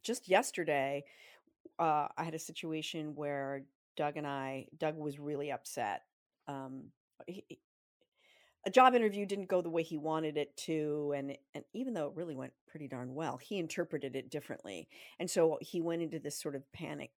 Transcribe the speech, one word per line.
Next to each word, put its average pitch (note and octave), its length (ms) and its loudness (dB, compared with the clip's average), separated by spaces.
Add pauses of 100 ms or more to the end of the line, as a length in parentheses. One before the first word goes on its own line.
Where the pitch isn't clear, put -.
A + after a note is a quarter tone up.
just A3+ 260 -4
yesterday, D3 760 4 (720)
uh, D3+ 380 4
I D#3+ 80 -2
had D#3+ 100 -4
a D#3+ 40 -6
situation D#3+ 760 -6
where C#3 500 -4 (320)
Doug D3 200 0
and D3+ 100 -4
I, C3+ 400 -4 (100)
Doug D#3 200 0
was D3 240 -4
really C#3+ 320 -2
upset. A2+ 500 -2 (460)
Um, C3+ 420 -8 (360)
he, F#3+ 220 -10
he, - 100 -16 (1080)
a G3 40 0
job B3+ 240 12
interview G#3 320 4
didn't G3 220 -2
go F3+ 120 6
the E3+ 100 -2
way E3 120 2
he D#3+ 160 -2
wanted D#3 400 0
it C#3+ 200 -2
to, D3+ 580 0
and, C#3 200 -4 (180)
and D3 100 -8 (100)
even B3+ 180 -4
though D#3+ 160 0
it C#3+ 80 -8
really D#3+ 180 -6
went C3 180 -8 (140)
pretty D3+ 220 -12
darn B2+ 260 -6
well, C#3 220 -4
he G3+ 220 -6
interpreted D#3 580 -4
it B2+ 140 -6
differently. G2 580 -8 (300)
And F3 120 -4
so E3 300 4
he E3+ 220 -4
went E3+ 200 0
into D#3+ 160 -4
this D3 220 -8
sort C#3+ 140 -6
of C#3 180 -8
panic D3 440 -10